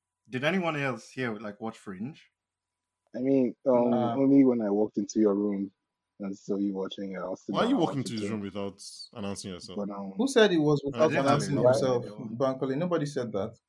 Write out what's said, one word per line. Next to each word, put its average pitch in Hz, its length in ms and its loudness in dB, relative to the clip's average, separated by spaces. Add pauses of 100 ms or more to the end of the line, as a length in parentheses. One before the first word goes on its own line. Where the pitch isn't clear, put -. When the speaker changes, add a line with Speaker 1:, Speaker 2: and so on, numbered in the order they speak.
(280)
Speaker 1:
Did 123 160 -6
anyone 170 320 0
else 131 340 -4
here, 123 280 -4
like, 104 220 -12
watch 110 160 -8
Fringe? 101 540 -12 (840)
Speaker 2:
I 110 60 -6
mean, 131 340 2 (140)
um, 120 220 4
Speaker 3:
Nah. 120 260 2
Speaker 2:
only 135 280 6
when 120 180 4
I 101 80 0
walked 107 260 0
into 107 240 -2
your 104 140 6
room 98 360 -2 (500)
and 98 160 -8
saw - 200 -4
you 101 180 0
watching 95 380 -8
it, 92 60 -10
I 90 100 -8
was 95 200 -10
Speaker 4:
Why 160 160 -2
are 226 40 0
you 269 80 2
Speaker 2:
about 214 120 0
Speaker 4:
walking 139 160 -4
Speaker 2:
to - 40 -8
Speaker 4:
to 127 60 -8
his 107 80 -6
Speaker 2:
do 101 80 -6
Speaker 4:
room 110 100 -6
without 98 400 -8 (320)
announcing 101 400 -8
yourself? 104 240 -14
Speaker 2:
But, 202 140 -6
um, - 260 -10
Speaker 3:
Who 233 100 0
said 220 260 4
he 175 40 2
was 147 260 4
Speaker 4:
I - 40 -10
Speaker 3:
without 151 240 2
Speaker 4:
didn't 139 160 0
Speaker 3:
announcing 143 280 2
Speaker 1:
know. 113 100 2
Speaker 3:
himself? 127 420 4
Speaker 1:
Why? - 200 -14 (280)
Speaker 3:
Bankole, 131 240 -2
nobody 170 280 0
said 123 260 -6
that. 104 260 -4 (100)